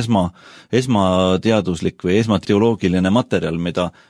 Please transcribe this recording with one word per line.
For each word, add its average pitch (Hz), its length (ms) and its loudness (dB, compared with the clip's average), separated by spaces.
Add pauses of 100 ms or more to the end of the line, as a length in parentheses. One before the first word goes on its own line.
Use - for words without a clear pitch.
esma-, 104 320 0 (480)
esmateaduslik 92 1300 0
või 95 100 2
esmateoloogiline 101 960 0
materjal, 85 480 -2
mida, 87 240 -2 (240)